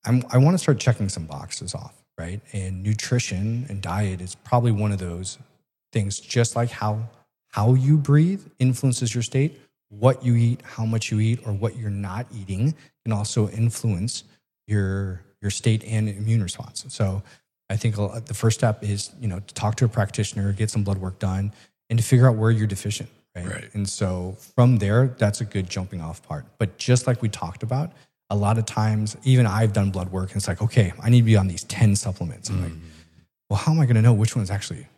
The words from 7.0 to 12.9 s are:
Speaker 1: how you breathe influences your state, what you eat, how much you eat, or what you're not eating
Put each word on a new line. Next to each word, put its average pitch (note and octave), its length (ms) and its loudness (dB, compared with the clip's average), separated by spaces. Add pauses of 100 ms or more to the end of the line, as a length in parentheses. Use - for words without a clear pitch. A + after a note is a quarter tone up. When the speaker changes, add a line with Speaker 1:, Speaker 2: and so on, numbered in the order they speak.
Speaker 1:
how A2 240 4
you C3+ 220 4
breathe D#3 460 4 (160)
influences B2+ 560 0
your A#2+ 80 -2
state, C#3 380 -2 (300)
what A#2+ 340 2
you A#2+ 100 4
eat, A#2 300 2
how - 200 -8
much A2 280 -2
you G#2+ 80 2
eat, A2+ 260 2
or G#2+ 60 -4
what G2+ 240 -4
you're A2 120 -8
not G2+ 460 -6
eating G2+ 400 -2 (300)